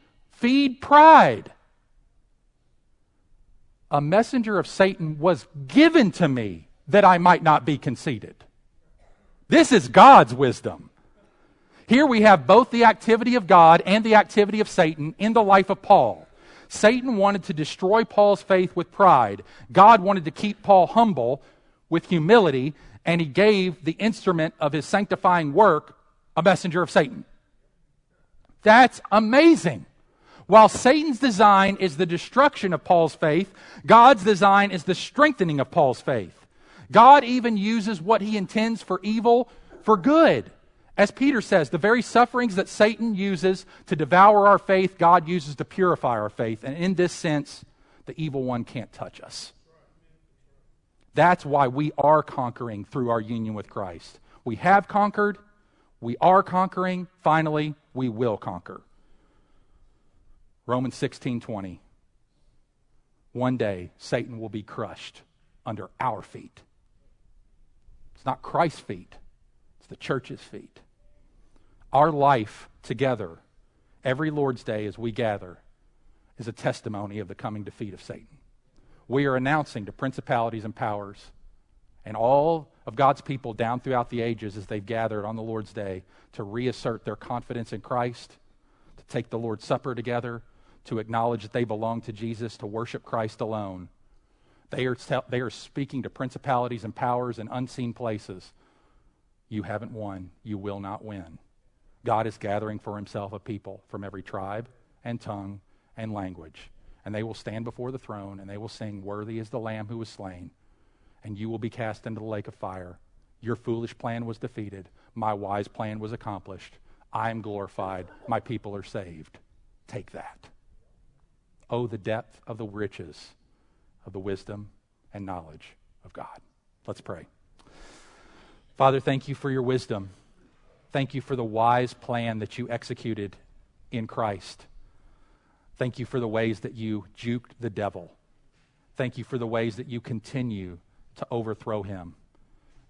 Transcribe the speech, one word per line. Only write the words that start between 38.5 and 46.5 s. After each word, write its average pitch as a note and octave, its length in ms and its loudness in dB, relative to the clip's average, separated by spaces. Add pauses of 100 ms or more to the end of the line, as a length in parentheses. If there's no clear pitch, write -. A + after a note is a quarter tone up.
for F#3 200 -6
evil A#3 480 0 (320)
for A3 140 4
good. A3 560 2 (440)
As G3+ 140 2
Peter C4+ 300 0
says, E3+ 300 0
the F3 80 -4
very A3 240 0
sufferings A#3+ 540 0
that F#3+ 120 -4
Satan A3 460 0
uses F#3+ 520 -4 (200)
to F3+ 80 -4
devour G3 540 6
our G3 100 6
faith, F#3+ 380 0
God E3+ 320 4
uses D3 280 -6
to D3+ 80 -8
purify D3 540 -2
our G#2 120 -4
faith. A2+ 340 -8